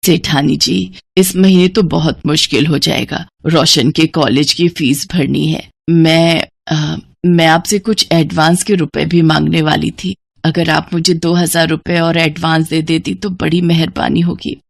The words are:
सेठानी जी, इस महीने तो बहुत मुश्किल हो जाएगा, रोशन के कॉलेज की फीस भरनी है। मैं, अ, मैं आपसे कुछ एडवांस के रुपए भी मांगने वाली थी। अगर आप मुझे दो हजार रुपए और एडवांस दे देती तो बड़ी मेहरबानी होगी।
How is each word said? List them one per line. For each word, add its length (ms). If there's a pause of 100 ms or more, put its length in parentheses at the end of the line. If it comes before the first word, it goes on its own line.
सेठानी 520
जी, 360 (240)
इस 200
महीने 320
तो 140
बहुत 440
मुश्किल 400
हो 120
जाएगा, 480 (200)
रोशन 440
के 160
कॉलेज 460
की 160
फीस 440
भरनी 340
है। 240 (200)
मैं, 560 (240)
अ, 260 (300)
मैं 200
आपसे 320
कुछ 340
एडवांस 500
के 120
रुपए 300
भी 180
मांगने 400
वाली 280
थी। 260 (280)
अगर 260
आप 220
मुझे 220
दो 180
हजार 360
रुपए 320
और 160
एडवांस 520
दे 140
देती 320
तो 160
बड़ी 300
मेहरबानी 600
होगी। 360 (140)